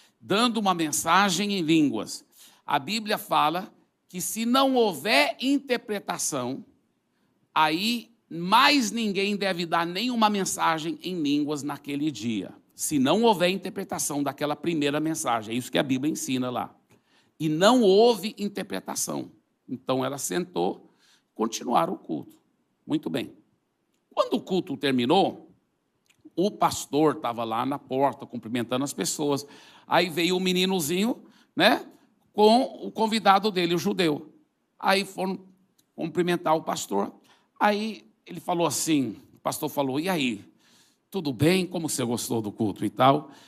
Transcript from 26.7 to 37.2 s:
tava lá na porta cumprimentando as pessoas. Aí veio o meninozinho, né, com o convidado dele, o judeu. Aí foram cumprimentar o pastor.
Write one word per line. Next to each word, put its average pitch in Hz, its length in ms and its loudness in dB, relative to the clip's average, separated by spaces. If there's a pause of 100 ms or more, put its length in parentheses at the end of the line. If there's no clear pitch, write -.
tava 117 280 -4
lá 113 200 -2
na 139 140 -2
porta 131 480 -2
cumprimentando 120 580 -4
as 139 80 -6
pessoas. 143 540 -4 (400)
Aí 175 220 2
veio 175 280 0
o 185 40 0
meninozinho, 185 800 0 (320)
né, 190 320 4 (460)
com 214 300 6
o - 280 -8
convidado 208 600 2
dele, 175 240 2
o - 20 0
judeu. 180 540 0 (440)
Aí 196 280 2
foram 190 340 -6 (560)
cumprimentar 165 640 0
o 160 60 -2
pastor. 196 520 -4 (460)